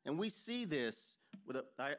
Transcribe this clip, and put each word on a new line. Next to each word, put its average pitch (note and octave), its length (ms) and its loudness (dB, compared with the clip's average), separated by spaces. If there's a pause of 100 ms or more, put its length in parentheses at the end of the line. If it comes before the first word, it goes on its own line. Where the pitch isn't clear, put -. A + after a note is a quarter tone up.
And D3+ 120 2
we G#3 120 2
see A#3+ 360 -2
this, B2+ 520 2 (280)
with C3 120 -2
a, C3 80 -2 (120)
I, C#3 220 0